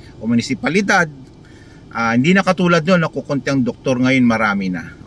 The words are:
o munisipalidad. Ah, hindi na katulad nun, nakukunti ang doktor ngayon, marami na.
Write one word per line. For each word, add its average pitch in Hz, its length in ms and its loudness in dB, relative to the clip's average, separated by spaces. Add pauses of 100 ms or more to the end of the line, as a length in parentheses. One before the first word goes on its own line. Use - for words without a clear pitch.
(200)
o 107 80 -8
munisipalidad. 151 800 0 (880)
Ah, 113 160 -2
hindi 139 240 4
na 196 80 2
katulad 175 400 2
nun, 170 240 2
nakukunti 139 400 -6
ang 139 160 0
doktor 123 400 -2
ngayon, 127 240 2
marami 104 400 0
na. 85 240 -8 (160)